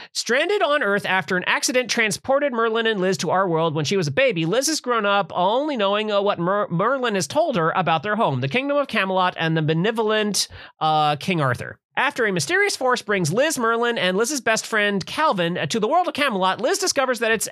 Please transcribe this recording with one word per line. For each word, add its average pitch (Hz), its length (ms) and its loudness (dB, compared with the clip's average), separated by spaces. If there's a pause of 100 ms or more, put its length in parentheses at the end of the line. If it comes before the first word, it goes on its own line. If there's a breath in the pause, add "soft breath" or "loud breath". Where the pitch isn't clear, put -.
(120 loud breath)
Stranded 339 500 0
on 294 220 0
Earth 202 220 0
after 185 320 0
an 180 80 -4
accident 254 440 0
transported 262 600 0
Merlin 226 340 0
and 220 140 0
Liz 185 200 2
to 175 100 -4
our 190 180 2
world 165 260 0
when 151 120 -2
she 196 100 0
was 175 120 0
a - 40 -2
baby, 220 340 0
Liz 233 220 0
has 311 140 -2
grown 233 240 0
up 202 280 2
only 247 440 0
knowing, 208 340 0
uh, 202 100 2
what 196 160 0
Mer-, 190 300 0
Merlin 226 480 0
has 185 120 0
told 302 280 0
her 165 220 2
about 165 260 0
their 208 140 -2
home, 151 240 0
the 135 80 -2
Kingdom 277 260 0
of 277 140 0
Camelot, 185 500 0
and 160 160 0
the 165 60 2
benevolent, 214 880 0 (320 loud breath)
uh, 151 340 2
King 170 240 -2
Arthur. 123 400 -2 (160)
After 254 300 0
a 202 80 0
mysterious 381 420 0
force 254 260 0
brings 185 300 0
Liz, 277 260 2
Merlin, 233 400 0
and 185 200 0
Liz's 240 240 -2
best 220 260 0
friend 208 380 0
Calvin, 180 520 0
uh, 151 100 -4
to 226 120 -2
the 208 80 0
world 349 220 2
of - 40 -4
Camelot, 196 460 0
Liz 311 180 0
discovers 262 420 -2
that 220 120 0
it's 220 200 -2